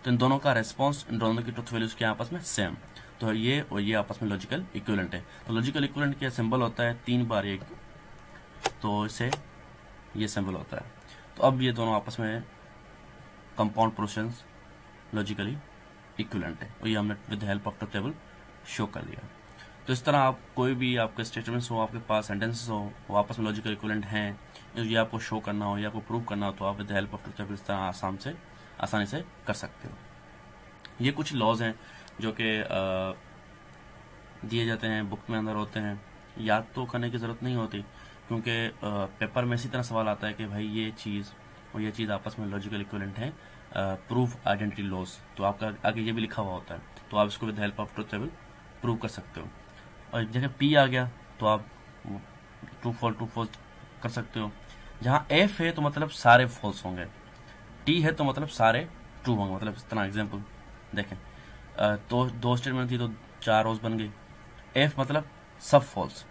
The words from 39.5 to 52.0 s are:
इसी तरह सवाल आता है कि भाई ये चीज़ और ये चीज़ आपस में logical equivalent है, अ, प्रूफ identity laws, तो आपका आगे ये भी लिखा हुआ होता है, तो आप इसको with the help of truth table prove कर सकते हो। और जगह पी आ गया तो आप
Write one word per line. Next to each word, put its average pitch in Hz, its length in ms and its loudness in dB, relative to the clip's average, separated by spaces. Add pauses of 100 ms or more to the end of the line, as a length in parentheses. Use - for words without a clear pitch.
इसी 120 140 -2
तरह 123 120 0
सवाल 113 260 2
आता 104 200 0
है 107 60 -2
कि 110 120 -6
भाई 104 200 -2
ये 110 260 -2
चीज़ 101 400 -4 (440)
और 107 60 -2
ये 107 100 0
चीज़ 107 200 -2
आपस 101 280 -4
में 107 80 -4
logical 101 340 -4
equivalent 98 360 -4
है, 120 120 -2
अ, 156 40 -10 (420)
प्रूफ 117 720 0
identity 101 340 0
laws, 92 360 -4 (200)
तो 98 60 0
आपका 101 300 2 (120)
आगे 110 160 2
ये 113 100 0
भी 113 100 0
लिखा 110 200 -2
हुआ 95 120 0
होता 87 200 -8
है, 87 80 -8 (300)
तो 104 60 4
आप 104 100 8
इसको 110 200 -4
with 104 120 -2
the 104 80 2
help 104 180 -2
of - 100 -12
truth 107 180 -6
table 113 160 -2 (520)
prove 120 160 2
कर 113 100 -4
सकते - 340 -8
हो। 80 60 -8 (680)
और 117 100 2
जगह 123 240 0
पी 139 280 4
आ 139 100 10
गया 127 240 2 (300)
तो 110 60 0
आप 107 200 4 (1160)